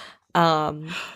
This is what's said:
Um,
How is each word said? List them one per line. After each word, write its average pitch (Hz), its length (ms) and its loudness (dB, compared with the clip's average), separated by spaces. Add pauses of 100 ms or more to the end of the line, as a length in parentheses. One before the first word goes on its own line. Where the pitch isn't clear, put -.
(340)
Um, 156 540 2 (280)